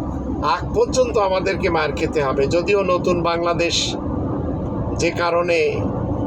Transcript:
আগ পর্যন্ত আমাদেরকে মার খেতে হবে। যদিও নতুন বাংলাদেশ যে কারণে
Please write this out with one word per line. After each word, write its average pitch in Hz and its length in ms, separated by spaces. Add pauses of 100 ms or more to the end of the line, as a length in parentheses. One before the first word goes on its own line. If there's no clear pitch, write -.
(420)
আগ 160 320
পর্যন্ত 240 440
আমাদেরকে 190 520
মার 156 220
খেতে 160 300
হবে। 139 240
যদিও 175 360
নতুন 180 400
বাংলাদেশ 170 760 (1000)
যে 170 120
কারণে 170 640 (520)